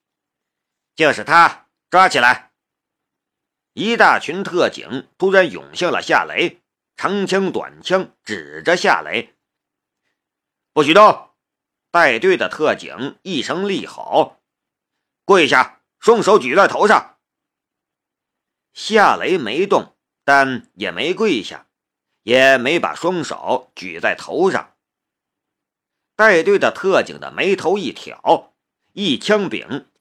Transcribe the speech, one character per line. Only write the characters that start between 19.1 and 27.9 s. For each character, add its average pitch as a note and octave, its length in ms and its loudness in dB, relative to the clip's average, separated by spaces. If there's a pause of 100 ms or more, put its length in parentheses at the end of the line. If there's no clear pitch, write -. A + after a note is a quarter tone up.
雷 B2+ 220 -2
没 C#3+ 300 -4
动， D#3+ 280 -2 (280)
但 C3+ 500 0
也 F#2+ 180 -8
没 B2 220 -6
跪 F3 300 -2
下， - 240 -18 (560)
也 C3 340 4
没 C#3 220 -2
把 E2+ 160 -4
双 E3+ 280 -4
手 - 520 -8
举 F2 240 -16
在 G#3 160 -2
头 E3 340 -4
上。 - 260 -8 (1400)
带 G3+ 260 4
队 G3 160 2
的 B2+ 140 2
特 F3+ 320 0
警 D2 160 -12
的 C2+ 120 -16
眉 D#3 240 -2
头 F3 220 -2
一 D3 140 -6